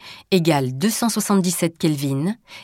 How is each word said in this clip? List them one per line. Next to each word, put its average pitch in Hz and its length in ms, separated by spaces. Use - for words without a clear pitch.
égale 147 480
deux 180 120
cent 233 200
soixante-dix-sept 185 680
Kelvin 147 580